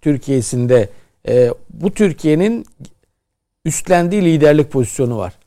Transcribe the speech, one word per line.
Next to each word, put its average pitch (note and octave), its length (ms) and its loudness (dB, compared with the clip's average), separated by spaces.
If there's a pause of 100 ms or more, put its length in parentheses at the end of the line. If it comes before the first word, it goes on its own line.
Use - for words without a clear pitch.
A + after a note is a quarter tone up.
Türkiye'sinde, B2+ 880 0 (400)
e, A#2+ 220 2 (200)
bu F#3 200 -6
Türkiye'nin F#3 760 0 (1000)
üstlendiği F3 600 0
liderlik D3+ 460 4
pozisyonu B2 480 -2
var. F#2 140 -8 (140)